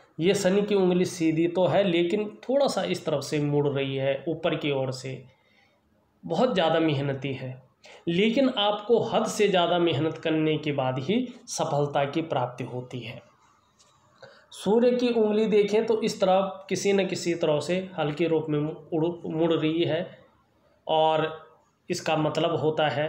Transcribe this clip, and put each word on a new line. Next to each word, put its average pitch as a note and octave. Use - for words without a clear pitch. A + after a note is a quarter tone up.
ये F#3
शनि F#3+
की G#3
उंगली F3+
सीधी D#3+
तो F3+
है E3
लेकिन F3
थोड़ा C4+
सा G3+
इस F3+
तरफ C#3+
से D3+
मुड़ D3
रही C3+
है C3+
ऊपर D#3+
की D3+
ओर C3+
से। C3
बहुत F#3+
ज़्यादा E3
मेहनती C#3+
है, C3
लेकिन A3
आपको G#3
हद A3
से G#3
ज़्यादा F3
मेहनत D#3
करने D#3
के D3+
बाद C3
ही A3+
सफलता D3
की D#3
प्राप्ति B2+
होती B2+
है। B2
सूर्य A#3
की B3
उंगली G#3+
देखें G#3
तो A3
इस G#3+
तरफ F#3+
किसी G3
न G3
किसी E3+
तरह D3+
से F#3
हल्के D3+
रूप D#3
में D3+
मुड़, D#3
मुड़ E3
रही D#3+
है D#3
और D#3
इसका E3+
मतलब D#3
होता D#3
है C#3+